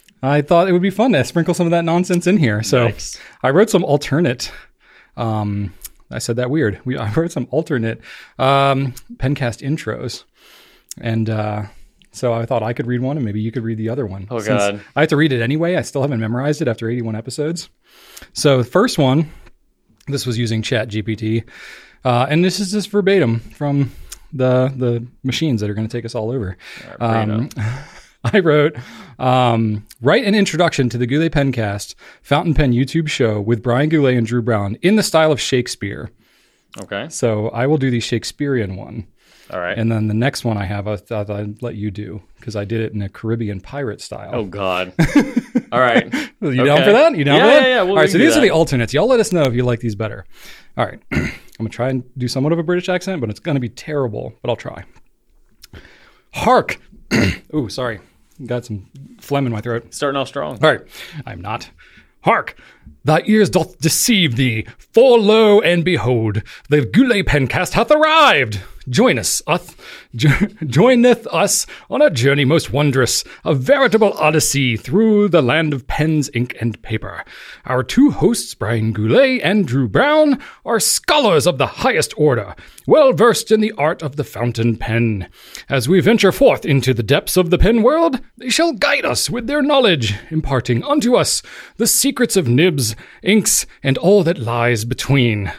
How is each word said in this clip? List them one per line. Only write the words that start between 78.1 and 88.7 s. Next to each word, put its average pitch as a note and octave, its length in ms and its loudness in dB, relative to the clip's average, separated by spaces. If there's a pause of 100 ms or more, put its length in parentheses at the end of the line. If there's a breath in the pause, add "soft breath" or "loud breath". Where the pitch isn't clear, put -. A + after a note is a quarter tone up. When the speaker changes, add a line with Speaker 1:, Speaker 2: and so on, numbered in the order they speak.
Speaker 1:
hosts, F#3 420 -2
Brian A2 400 -2
Goulet G#3 500 2
and F#3+ 220 2
Drew B2+ 220 0
Brown, D4 520 2 (240 loud breath)
are A3 160 0
scholars G#3 680 2
of D#3 120 0
the C3 80 2
highest F#3+ 520 -2
order, A2+ 360 0 (320 loud breath)
well C4+ 260 6
versed G3+ 400 2
in G#3+ 80 4
the G#3+ 120 0
art D#3 300 -2
of C#3+ 140 -8
the C#3+ 80 -4
fountain A#2 540 -2
pen. A2 500 -2 (400 loud breath)
As B2+ 180 -2
we F3+ 140 4
venture G3 320 4
forth - 320 4
into C3 300 2
the A2 80 -2
depths C#3 340 0
of F3 140 2
the F3+ 80 2
pen A3+ 240 4
world, D4+ 380 2 (180)
they B3+ 100 -8
shall E4 240 0